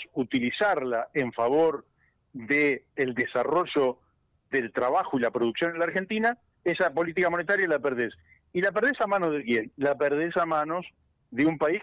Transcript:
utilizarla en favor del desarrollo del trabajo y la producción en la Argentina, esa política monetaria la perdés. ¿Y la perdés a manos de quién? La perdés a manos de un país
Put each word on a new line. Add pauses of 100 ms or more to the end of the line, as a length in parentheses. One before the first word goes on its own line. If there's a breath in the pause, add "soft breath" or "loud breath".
(120)
utilizarla
en
favor (480)
del
desarrollo (520)
del
trabajo
y
la
producción
en
la
Argentina, (280)
esa
política
monetaria
la
perdés. (400 soft breath)
¿Y
la
perdés
a
manos
de
quién?
La
perdés
a
manos (460)
de
un
país